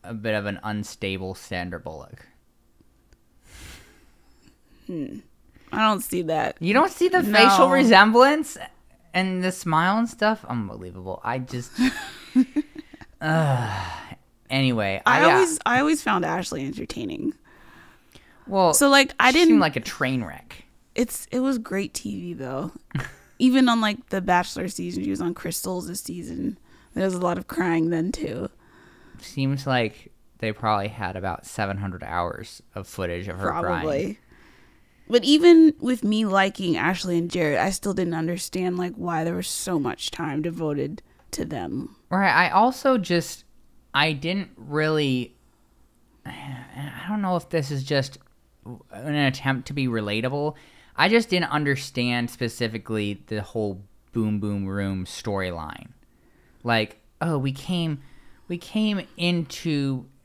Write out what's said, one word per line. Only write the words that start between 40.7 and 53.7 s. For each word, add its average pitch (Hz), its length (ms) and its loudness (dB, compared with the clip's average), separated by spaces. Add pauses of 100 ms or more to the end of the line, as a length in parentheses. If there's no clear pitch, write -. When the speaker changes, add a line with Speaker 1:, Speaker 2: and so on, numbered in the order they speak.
Speaker 2:
to - 120 -6
them. 107 500 -8 (160)
Speaker 1:
Right. 185 220 2
I 170 180 4
also 254 480 2
just, 170 460 -2 (500)
I 151 180 2
didn't 170 440 -6
really, 147 800 -2 (880)
I 139 840 -14
don't 208 140 -4
know 180 140 0
if 170 140 -4
this 147 200 -2
is 135 140 -4
just 139 340 -2 (720)
an 143 220 -8
attempt 135 540 0
to - 60 -10
be 135 120 -2
relatable. 120 680 -2 (420)
I 160 120 6
just 226 200 4
didn't 180 220 0
understand 131 800 -2
specifically 107 960 -4
the 107 140 -6
whole 101 420 -6 (280)